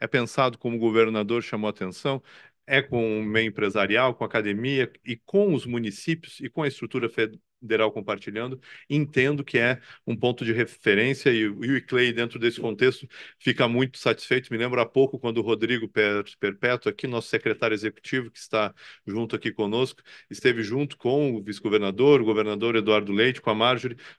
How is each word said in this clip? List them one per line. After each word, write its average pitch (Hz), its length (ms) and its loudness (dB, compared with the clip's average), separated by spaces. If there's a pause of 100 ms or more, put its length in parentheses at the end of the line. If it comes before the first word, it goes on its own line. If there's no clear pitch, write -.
É 113 60 -4
pensado, 127 520 0
como 117 180 -4
o 113 40 -2
governador 110 640 2
chamou 107 240 -6
a 107 40 0
atenção, 104 520 -6 (440)
é 135 160 2
com 113 380 -2
o 110 40 -4
meio 110 240 0
empresarial, 104 680 0
com 117 100 -4
a - 20 -4
academia 113 680 -2 (120)
e 113 120 -8
com 196 380 0
os 123 120 -2
municípios 120 720 -6
e 139 80 -10
com 160 140 -6
a 147 60 -2
estrutura 120 400 -6
federal 110 840 -2
compartilhando, 107 720 -8 (280)
entendo 143 540 0
que 131 160 -2
é 123 220 2 (260)
um 117 100 -2
ponto 123 280 0
de 113 80 0
referência 117 760 2
e, 117 80 4
e 107 100 2
o 120 280 -2
iclei, 123 360 0
dentro 117 260 -4
desse 117 220 0
contexto, 120 440 0 (320)
fica 127 300 0
muito 123 320 0
satisfeito. 127 540 0
Me 117 40 -4
lembro 123 240 0
há 113 60 2
pouco, 135 320 2
quando 117 200 -2
o 113 40 0
Rodrigo 113 460 0
Per-, 104 340 0 (160)
Perpétuo, 113 500 -2
aqui, 117 200 -6
nosso 120 180 -4
secretário 110 480 -2
executivo, 113 560 -6
que - 80 -20
está 107 340 -4 (320)
junto 110 300 -6
aqui 110 160 -4
conosco, 110 500 -4 (300)
esteve 117 320 0
junto 131 340 -4
com 135 380 0
o 104 80 -6
vice-governador, 107 800 4
o 113 40 0
governador 107 520 0
Eduardo 104 360 2
Leite, 120 280 2
com 117 100 -2
a 107 60 0
Marjorie, 120 400 0 (220)